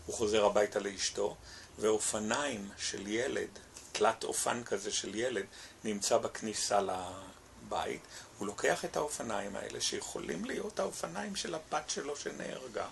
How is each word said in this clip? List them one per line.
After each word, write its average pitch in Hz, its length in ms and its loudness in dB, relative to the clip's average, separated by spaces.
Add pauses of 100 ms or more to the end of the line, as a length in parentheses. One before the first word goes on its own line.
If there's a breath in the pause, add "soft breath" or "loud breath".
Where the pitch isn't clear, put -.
הוא - 80 -4
חוזר 107 300 6
הביתה 104 340 6
לאשתו, 101 580 0 (420 loud breath)
ואופניים 110 920 2 (100)
של - 280 -4
ילד, 107 420 0 (440)
תלת - 320 4
אופן 120 400 0
כזה 101 280 -2
של - 220 -2
ילד, 110 300 0 (400 loud breath)
נמצא 107 340 4
בכניסה 107 600 2
לבית, 95 1200 -4 (380 loud breath)
הוא 101 80 -2
לוקח - 380 2
את 170 120 -4
האופניים 107 600 -2
האלה, - 240 -4
שיכולים - 640 -2
להיות - 360 -4
האופניים 196 560 -4
של - 180 -4
הבת - 360 -4
שלו 143 260 -2
שנהרגה, - 760 -4